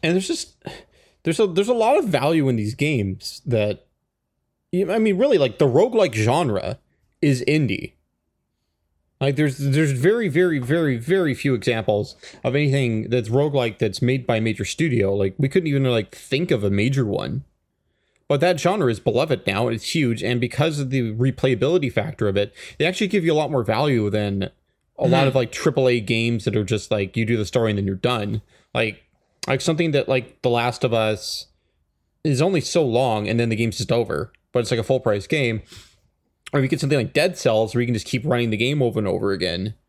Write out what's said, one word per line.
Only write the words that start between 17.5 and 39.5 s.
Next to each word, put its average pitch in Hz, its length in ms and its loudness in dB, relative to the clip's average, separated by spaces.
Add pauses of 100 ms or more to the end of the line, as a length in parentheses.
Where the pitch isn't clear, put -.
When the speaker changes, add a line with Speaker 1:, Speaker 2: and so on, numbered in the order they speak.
Speaker 1:
But 147 120 2
that 170 180 2
genre 175 300 2
is 107 120 -2
beloved 120 440 0
now, 101 220 0
and 117 80 -2
it's - 180 -8
huge, 123 300 0
and 120 160 0
because 147 400 -2
of 131 120 -4
the 123 220 0
replayability 131 760 0
factor - 380 -2
of 98 80 0
it, 104 160 -2 (240)
they 147 80 0
actually 185 220 0
give 185 180 0
you 165 80 2
a - 20 2
lot 151 160 0
more 131 120 0
value 113 460 2
than 101 420 -2 (460)
a 131 100 0
lot 131 120 4
Speaker 2:
Mm-hmm. 139 100 4
Speaker 1:
of, 131 60 -2
like, 123 160 0
triple 135 380 2
A 123 100 2
games 113 460 0
that 107 100 -2
are 107 80 0
just, 104 280 -4
like, 101 260 -2
you 113 80 0
do 117 100 0
the 107 100 -2
story 113 260 0
and 101 60 -2
then 98 100 -2
you're 95 80 -2
done. 107 460 -4 (320)
Like, 113 300 -4 (440)
like, 135 140 0
something 165 300 0
that, 139 160 0
like, 127 360 -2
The 127 60 2
Last 120 360 0
of 117 80 0
Us 110 540 -2 (760)
is 139 180 0
only 180 200 0
so 160 240 0
long, 113 420 0
and 117 120 0
then 117 100 0
the 110 60 0
game's 113 240 -2
just 110 120 -4
over, 104 400 -2 (220)
but 127 60 2
it's, 113 120 -2
like, 117 80 0
a 110 40 -4
full-price 113 440 0
game. 120 360 -2 (880)
Or 143 80 0
if 131 40 2
you 131 60 -2
get 156 100 -2
something 143 180 0
like 117 160 -2
Dead 170 240 0
Cells, 110 360 2
where 120 80 0
you 120 60 0
can 123 60 -2
just 107 140 -4
keep 120 180 -4
running 120 240 0
the 107 80 -2
game 135 240 0
over 117 180 0
and 104 80 -2
over 95 240 -2
again 90 440 -4 (140)